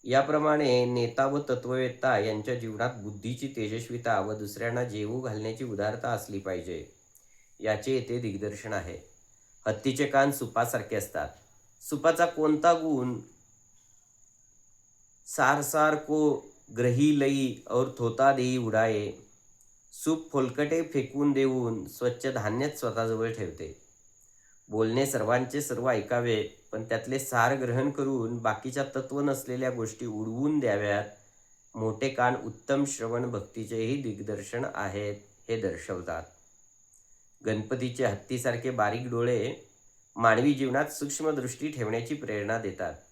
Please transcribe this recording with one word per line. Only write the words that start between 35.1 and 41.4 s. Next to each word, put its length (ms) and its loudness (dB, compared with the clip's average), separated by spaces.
हे 120 -2
दर्शवतात. 640 -4
गणपतीचे 580 -2
हत्तीसारखे 640 -2
बारीक 400 0
डोळे 440 0
मानवी 360 6
जीवनात 320 2
सूक्ष्म 460 -2
दृष्टी 380 -4